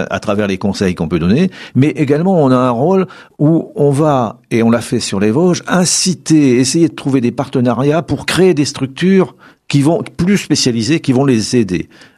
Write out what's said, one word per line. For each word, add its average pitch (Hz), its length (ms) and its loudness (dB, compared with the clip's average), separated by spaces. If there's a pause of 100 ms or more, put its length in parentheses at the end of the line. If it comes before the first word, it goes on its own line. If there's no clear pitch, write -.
à 95 100 -4
travers 104 280 -2
les 95 100 -2
conseils 95 360 -2
qu'on 85 140 -4
peut 78 120 -2
donner, 120 300 2 (240)
mais 131 140 2
également 156 560 0
on 131 80 2
a 127 60 4
un 127 120 2
rôle 175 380 0 (320)
où 156 360 0
on 143 140 2
va, 139 520 0 (100)
et 117 100 0
on 113 80 2
l'a 117 120 2
fait 120 180 -4
sur 101 200 -6
les 107 120 2
Vosges, 170 360 0
inciter, 156 920 2
essayer 156 280 2
de - 60 -6
trouver 135 260 -2
des 120 120 0
partenariats 131 720 0
pour - 240 -6
créer 180 260 2
des 143 120 0
structures 170 680 0 (320)
qui 143 140 2
vont 156 220 0 (140)
plus 180 200 2
spécialisées, 127 600 -2
qui 131 140 -2
vont 131 120 2
les 120 300 0
aider. 92 340 -2 (280)